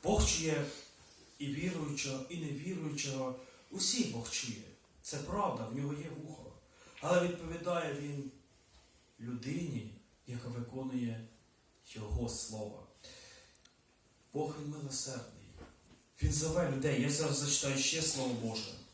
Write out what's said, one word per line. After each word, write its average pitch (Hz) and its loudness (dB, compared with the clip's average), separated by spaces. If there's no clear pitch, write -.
Бог 196 6
чує 156 2
і 143 -4
віруючого, 143 -2
і 170 -8
невіруючого. 139 -2
Усіх 190 2
Бог 117 -4
чує. 107 -4
Це - -4
правда, 151 -2
в 123 -6
нього 143 -2
є 147 -8
вухо. - -12
Але 175 4
відповідає 170 -2
він 143 -6
людині, 123 -4
яка 117 -8
виконує 120 -4
його 113 -2
слово. 107 -4
Бог, 147 -2
він 147 -6
милосердний. 135 -6
Він - 8
зове 160 6
людей. 139 4
Я 139 4
зараз 143 4
зачитаю 139 4
ще 156 4
Слово 131 4
Боже. 113 -4